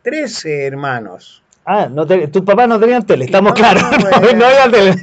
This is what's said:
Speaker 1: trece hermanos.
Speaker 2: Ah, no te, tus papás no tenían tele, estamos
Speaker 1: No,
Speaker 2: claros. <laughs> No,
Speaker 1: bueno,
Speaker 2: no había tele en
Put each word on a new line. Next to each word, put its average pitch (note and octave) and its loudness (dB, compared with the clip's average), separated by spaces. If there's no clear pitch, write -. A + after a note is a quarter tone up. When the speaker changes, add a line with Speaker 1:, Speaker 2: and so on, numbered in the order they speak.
Speaker 1:
trece A3 -8
hermanos. C3 -10
Speaker 2:
Ah, F#3 -2
no D3 -4
te, E3+ 0
tus F#3+ -2
papás G3+ 2
no A#3 0
tenían A#3+ 0
tele, D3+ 0
estamos - 2
Speaker 1:
No, A#3+ 0
Speaker 2:
claros. G#3+ 2
<laughs> - -4
No, C4 2
Speaker 1:
bueno, A3 2
Speaker 2:
no A#3 4
había C4+ 4
tele G3+ 2
en F#3 0